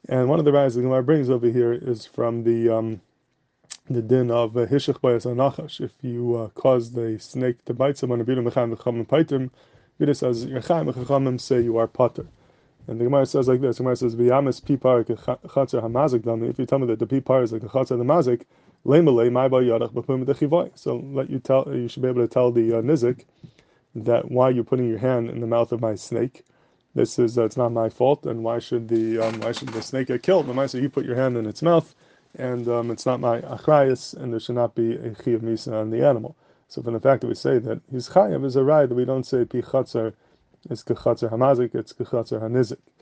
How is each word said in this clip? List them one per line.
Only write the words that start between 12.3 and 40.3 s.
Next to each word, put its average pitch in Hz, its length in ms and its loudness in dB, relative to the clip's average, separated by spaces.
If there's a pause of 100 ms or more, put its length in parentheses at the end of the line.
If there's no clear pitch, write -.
And 113 140 -6
the 120 40 0
Gemara 135 220 4
says 131 220 0
like 127 120 4
this, 127 160 0
the 127 60 -6
Gemara 127 140 0
says, 120 200 -2
"V'yamis 123 500 2
pi 143 100 0
para 123 280 2
kechatzer 123 800 -4
hamazik 123 380 0
dami." 117 280 -4
If 123 100 -6
you 131 60 -4
tell 139 140 0
me 131 80 -2
that 113 120 0
the 113 80 -2
pi 135 140 0
para 131 220 2
is 113 100 -2
like 110 80 -4
the 107 80 -10
chatzer 131 300 -2
the 120 60 -2
mazik, 127 380 2 (420)
lei 143 160 6
malei 123 300 6
mai 127 180 2
ba 131 80 2
yadach 120 360 2
b'pum 127 320 -4
dechivoy. 143 540 0
So 127 180 -4
let 135 320 -6
you 135 100 -6
tell, 135 320 2
you 123 180 -4
should 127 140 -12
be 127 60 2
able 123 140 0
to 113 60 0
tell 123 220 2
the, 117 260 2
uh, 113 60 0
nizik 123 420 0 (680)
that, 117 360 0
"Why 127 180 4
are - 20 4
you 120 140 0
putting 127 240 0
your 110 100 -2
hand 123 300 0
in 117 120 -8
the 117 60 -4
mouth 117 260 0
of 117 100 -4
my 110 120 -2
snake? 120 500 -6 (500)
This 123 240 0
is, 120 180 2
uh, 117 80 2
it's 110 140 -4
not 120 140 0
my 113 180 -2
fault, 135 340 0
and 113 200 -6
why 117 160 -4
should 117 280 -6
the, 113 300 0
um, 110 220 -4
why 113 120 -4
should 127 160 -12
the 110 140 -8
snake 131 240 -6
get 123 160 -4
killed?" 175 240 2
The 127 60 -6
Gemara 135 160 -2
says, 127 120 -6
"You 143 80 0
put - 160 -4
your 123 120 -4
hand 127 200 0
in 110 80 -4
its 107 160 -8
mouth, 165 340 2 (420)
and, 123 320 -6
um, 120 220 0
it's - 160 -8
not 127 140 0
my 120 200 0
achrayus, 135 760 2
and 127 180 -10
there 110 80 -4
should 123 160 -6
not 120 180 -2
be 117 200 0
a 117 160 -10
chiyuv 110 300 -2
misa 113 320 -6
on 110 180 -4
the 123 140 0
animal." 127 320 0 (320)
So 131 140 -12
from 117 100 -6
the 113 80 -4
fact 131 220 4
that 123 60 -4
we 95 60 -2
say 135 240 0
that 117 220 -4 (100)
he's 127 200 -8
chayav 180 340 2
is 131 120 -4
a 139 40 4
raya 143 280 4
that 123 60 -6
we 123 100 0
don't 131 200 -2
say 123 200 0
pi 175 160 -4
chatzar 117 520 -4 (580)